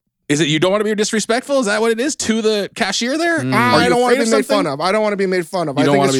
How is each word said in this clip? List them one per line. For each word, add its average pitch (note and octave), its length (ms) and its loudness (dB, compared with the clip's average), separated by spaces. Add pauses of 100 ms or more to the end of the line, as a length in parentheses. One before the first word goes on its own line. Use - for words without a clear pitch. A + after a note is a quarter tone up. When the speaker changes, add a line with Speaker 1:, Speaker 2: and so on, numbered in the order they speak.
(280)
Speaker 1:
Is D3 120 0
it E3 80 2
you D#3 120 0
don't F#3 100 2
wanna G#3 140 0
be G#3+ 100 -2
disrespectful? A3 680 -2
Is A#3 60 -2
that G#3+ 140 -2
what A#3 100 0
it A3+ 80 -2
is C#4 180 -2
to A3 260 -2
the G#3 340 -2
cashier A3+ 420 -2
there? E4 220 0
Speaker 2:
Mm. C4 140 -4
Speaker 1:
Are B3 260 4
Speaker 3:
I A#3+ 40 2
Speaker 1:
you B3 40 2
Speaker 3:
don't B3 120 2
wanna B3 140 4
Speaker 1:
afraid A3+ 120 2
Speaker 3:
be A3 40 0
Speaker 1:
of A3 60 2
Speaker 3:
made G#3 100 0
fun F#3 200 0
Speaker 1:
something? C#3+ 80 -2
Speaker 3:
of. C#3+ 60 -6
I F3+ 120 0
don't G#3+ 100 2
wanna G#3 140 0
be G3 100 0
made F#3 200 -2
fun E3+ 220 -4
of. C3 80 -6
Speaker 1:
You C3+ 60 0
Speaker 3:
I - 40 2
Speaker 1:
don't C#3+ 80 4
Speaker 3:
think C#3 40 4
Speaker 1:
wanna C3+ 140 2
Speaker 3:
it's C3+ 80 2